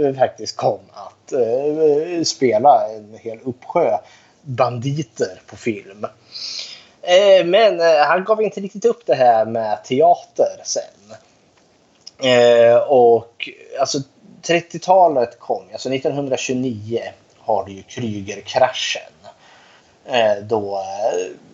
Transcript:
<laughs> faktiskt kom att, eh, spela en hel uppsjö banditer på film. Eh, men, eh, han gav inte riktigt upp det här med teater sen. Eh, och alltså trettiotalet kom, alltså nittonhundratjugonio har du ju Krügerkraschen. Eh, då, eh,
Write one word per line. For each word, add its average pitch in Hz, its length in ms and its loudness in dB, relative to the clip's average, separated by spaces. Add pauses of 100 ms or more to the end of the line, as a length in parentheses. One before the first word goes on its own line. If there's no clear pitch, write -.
(160)
<laughs> - 20 -
faktiskt 113 400 -4
kom - 220 -2 (140)
att, - 400 -20
eh, 151 880 -2
spela 120 720 2
en 107 260 -20
hel 113 220 -12
uppsjö 127 540 -2 (440)
banditer 127 1040 -6
på - 80 -20
film. 104 500 -10 (960)
Eh, 185 440 4
men, 190 340 2
eh, 160 280 4
han 175 160 2
gav 214 180 0
inte 214 200 -4
riktigt 196 240 -8
upp 233 200 -2
det 160 100 0
här 120 300 4
med 113 380 -6
teater 151 800 0
sen. - 520 -12 (1080)
Eh, 120 540 6
och 117 720 2 (300)
alltså 139 200 -2 (420)
trettiotalet 165 960 0
kom, 104 320 -8
alltså 110 180 -10
nittonhundratjugonio 131 1120 -4 (380)
har 101 260 -4
du 101 60 -16
ju 98 100 -16
Krügerkraschen. 104 1300 -6 (960)
Eh, 107 380 0
då, 104 340 -4
eh, 95 440 -6 (320)